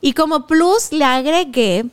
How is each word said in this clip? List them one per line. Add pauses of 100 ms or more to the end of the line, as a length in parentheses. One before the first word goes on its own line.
Y
como
plus
le
agregué